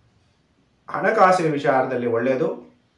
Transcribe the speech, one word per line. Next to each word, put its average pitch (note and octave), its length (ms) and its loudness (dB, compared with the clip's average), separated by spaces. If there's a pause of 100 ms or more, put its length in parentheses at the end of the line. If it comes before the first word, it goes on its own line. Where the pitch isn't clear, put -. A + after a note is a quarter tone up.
(880)
ಹಣಕಾಸಿನ F3+ 600 2
ವಿಚಾರದಲ್ಲಿ C3 560 -2
ಒಳ್ಳೆಯದು. B2 640 -2 (260)